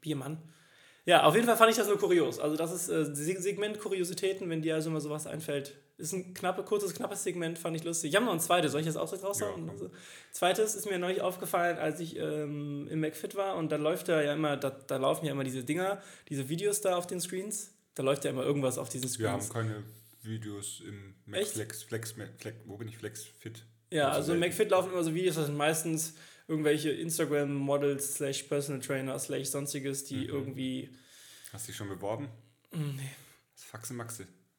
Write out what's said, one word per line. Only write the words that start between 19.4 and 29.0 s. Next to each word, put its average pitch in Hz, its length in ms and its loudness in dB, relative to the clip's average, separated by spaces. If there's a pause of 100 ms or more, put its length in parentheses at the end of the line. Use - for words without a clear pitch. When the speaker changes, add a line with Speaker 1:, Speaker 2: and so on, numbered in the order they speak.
Speaker 1:
Screens. 113 280 -2
Speaker 2:
keine 107 160 -4 (380)
Videos 107 640 -8
im 98 280 -14 (180)
Speaker 1:
Echt? 202 240 -2
Speaker 2:
McFlex, 107 280 -6
Flex, 113 280 -6
Flex, - 440 -12 (100)
wo 104 100 -12
bin 110 120 -10
ich? 104 100 -16
Flex 107 260 -10
Fit. - 400 -16 (260)
Speaker 1:
Ja, 147 180 4
Speaker 2:
Also 147 100 2
Speaker 1:
also 147 160 0
im 170 60 4
Speaker 2:
selten. 175 160 4
Speaker 1:
McFit 214 140 4
laufen 185 220 4
immer 175 120 2
so 160 100 0
Videos, 175 220 2
das 156 100 0
sind 147 100 -2
meistens 160 580 0 (320)
irgendwelche 156 440 2
Instagram-Models 143 1300 0
slash 139 260 -2
Personal 143 400 -2
Trainer 135 360 -2